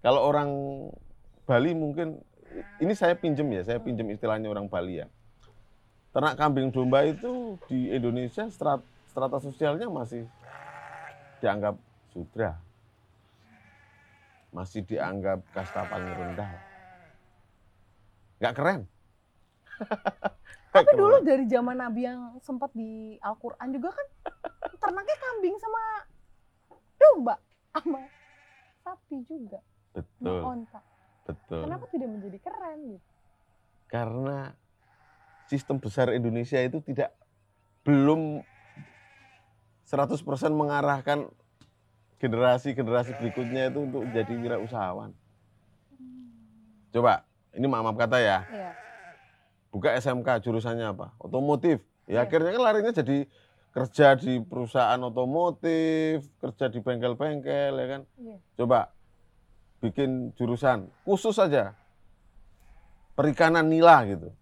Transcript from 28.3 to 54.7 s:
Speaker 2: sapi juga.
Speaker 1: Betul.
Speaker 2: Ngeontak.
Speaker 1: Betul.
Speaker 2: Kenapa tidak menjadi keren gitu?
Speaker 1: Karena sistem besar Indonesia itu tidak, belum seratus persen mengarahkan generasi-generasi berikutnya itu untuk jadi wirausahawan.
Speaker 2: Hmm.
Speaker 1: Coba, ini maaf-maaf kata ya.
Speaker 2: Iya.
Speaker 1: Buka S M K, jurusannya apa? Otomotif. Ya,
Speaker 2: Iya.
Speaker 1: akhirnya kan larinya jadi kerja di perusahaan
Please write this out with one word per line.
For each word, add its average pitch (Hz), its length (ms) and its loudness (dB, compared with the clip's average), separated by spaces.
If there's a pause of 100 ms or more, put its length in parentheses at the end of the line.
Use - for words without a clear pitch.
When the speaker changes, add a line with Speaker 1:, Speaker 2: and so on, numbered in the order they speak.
Speaker 2:
sapi 359 420 -12
juga. 233 380 -14 (320)
Speaker 1:
Betul. 90 480 -6
Speaker 2:
Ngeontak. 233 440 -10 (380)
Speaker 1:
Betul. - 420 -10
Speaker 2:
Kenapa 370 240 -8
tidak 262 220 -6
menjadi 202 300 -12
keren 359 380 -12 (120)
gitu? 185 180 -20 (760)
Speaker 1:
Karena 120 520 -6 (1080)
sistem 139 320 -2
besar 127 320 0
Indonesia 120 480 0
itu 131 220 0
tidak, 139 320 -4 (720)
belum 151 560 4 (1400)
seratus 143 420 -2
persen 143 260 -2
mengarahkan 143 800 0 (880)
generasi-generasi 123 1000 2
berikutnya 123 500 -2
itu 139 140 -4
untuk 135 260 -6
jadi 113 240 -2
wirausahawan. 110 800 -6 (840)
Speaker 2:
Hmm. 254 960 -20
Speaker 1:
Coba, 117 380 2 (260)
ini 127 140 -2
maaf-maaf 113 320 0
kata 120 200 2
ya. 101 280 4
Speaker 2:
Iya. 190 240 -10 (960)
Speaker 1:
Buka - 240 0
S 123 140 0
M 127 160 0
K, 123 180 2
jurusannya 117 480 -2
apa? - 300 -10
Otomotif. 143 640 0 (240)
Ya, - 80 -6
Speaker 2:
Iya. 110 100 4
Speaker 1:
akhirnya 160 300 2
kan 247 80 0
larinya 214 320 2
jadi 139 320 0 (460)
kerja 135 420 6
di 127 240 -2
perusahaan 123 600 0